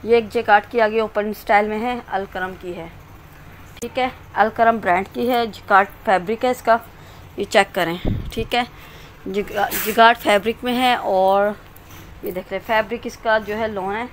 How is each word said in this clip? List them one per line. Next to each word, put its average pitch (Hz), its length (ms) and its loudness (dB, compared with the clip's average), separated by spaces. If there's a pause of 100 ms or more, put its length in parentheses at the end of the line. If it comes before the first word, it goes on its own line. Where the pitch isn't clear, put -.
ये 226 140 4
एक 214 100 -2
जेकार्ड 208 360 2
की - 140 -4
आगे 220 220 2
open 214 320 -2
style 214 360 0
में 214 100 -4
है, 240 300 -6
अलकरम 190 460 -6
की 175 180 -12
है। 165 160 -12 (920)
ठीक 240 180 -6
है, 254 120 0 (260)
अलकरम 220 420 4
brand 190 300 0
की 240 180 -4
है, 240 200 0
जिकार्ड 196 420 2
fabric 196 560 -2
है 254 60 2
इसका, 233 300 2 (580)
ये 202 60 -4
check 196 260 2
करें। 175 280 -4 (340)
ठीक 226 220 -6
है, 240 120 0 (640)
जिगा-, 202 400 -2 (160)
जिकार्ड 226 340 6
fabric 214 460 0
में 247 80 -2
है 247 240 2
और 196 600 2 (680)
ये 190 80 -6
देख 185 200 -10
रहे 190 60 -6
हैं, - 80 -10
fabric 220 400 -2
इसका 220 320 -2
जो 208 160 -6
है 220 140 -4
long 196 260 -6
है 240 180 -8